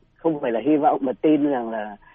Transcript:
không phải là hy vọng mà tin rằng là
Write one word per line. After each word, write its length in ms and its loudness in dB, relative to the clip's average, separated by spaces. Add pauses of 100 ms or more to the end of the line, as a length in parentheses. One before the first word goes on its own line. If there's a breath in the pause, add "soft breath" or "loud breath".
(140)
không 260 -4
phải 120 -2
là 140 -2
hy 100 4
vọng 260 2
mà 100 -2
tin 380 2
rằng 200 -2
là 260 -8 (180 soft breath)